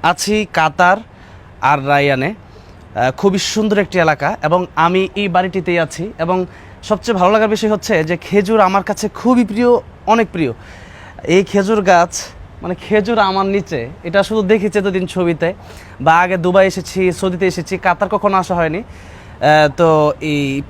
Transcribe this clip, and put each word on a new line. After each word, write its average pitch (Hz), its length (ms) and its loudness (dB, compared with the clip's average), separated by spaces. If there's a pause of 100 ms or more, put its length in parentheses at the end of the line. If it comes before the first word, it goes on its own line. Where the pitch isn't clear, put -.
আছি 202 500 -2
কাতার 175 440 2 (640)
আর 139 260 0
রায়ানে। 143 460 2 (640)
আহ, 127 160 0
খুবই 196 280 0
সুন্দর 214 380 -2
একটি 185 220 -2
এলাকা 160 440 0
এবং 175 220 0 (100)
আমি 180 400 2
এই 202 120 -2
বাড়িটিতেই 180 520 -2
আছি। 165 400 -6
এবং 180 260 -2 (380)
সবচেয়ে 214 340 -2
ভালো 180 140 4
লাগার 214 180 2
বিষয় 214 220 0
হচ্ছে 190 320 -2
যে 165 140 -4
খেজুর 208 420 0
আমার 190 240 2
কাছে 202 260 -4
খুবই 240 360 2
প্রিয়, 226 220 0 (380)
অনেক 226 260 2
প্রিয়। 143 220 -2 (680)
এই 185 200 2
খেজুর 202 380 0
গাছ, 175 400 2 (400)
মানে 175 140 -6
খেজুর 214 440 0
আমার 190 260 0
নিচে, 170 440 -4 (140)
এটা 185 200 0
শুধু 214 240 -2
দেখেছি 208 320 2
এতদিন 185 280 -2
ছবিতে 175 460 -2 (480)
বা 160 180 4
আগে 185 180 0
দুবাই 180 300 4
এসেছি, 185 440 -2
সৌদিতে 185 360 -2
এসেছি, 180 300 -4
কাতার 185 320 -2
কখনো 196 280 0
আসা 180 180 -2
হয়নি। 165 220 -2
আহ, - 1000 0
তো 156 440 4
এই 143 480 -4